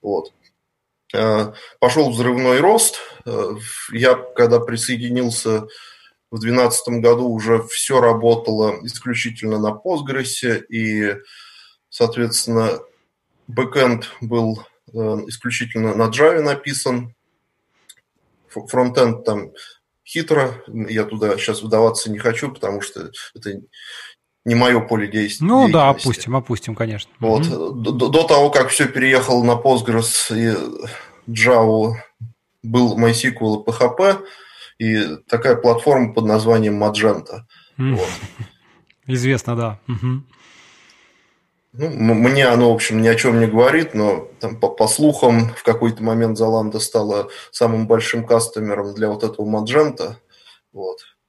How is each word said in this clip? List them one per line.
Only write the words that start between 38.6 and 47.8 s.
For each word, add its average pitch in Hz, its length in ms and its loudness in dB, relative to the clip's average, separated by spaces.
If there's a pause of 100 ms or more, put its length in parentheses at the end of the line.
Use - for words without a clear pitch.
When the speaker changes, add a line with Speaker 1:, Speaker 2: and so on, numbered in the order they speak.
Speaker 2:
Известно, 131 500 -2
да. 110 300 -6
Мгм. 127 380 -4 (1500)
Speaker 1:
Ну, 131 140 -8
м-, 117 280 2
мне 131 320 4
оно, 120 240 6
в 117 40 4
общем, 113 260 -2
ни 113 80 4
о 113 60 6
чем 117 240 2
не 113 80 4
говорит, 135 460 4
но 101 360 -2 (100)
там 113 200 -8
по, - 100 0
по - 180 2
слухам, 123 680 2
в - 80 -16
какой-то 113 400 0
момент 113 360 0
Zalando 110 400 0
стала 104 480 -2 (240)
самым 113 360 0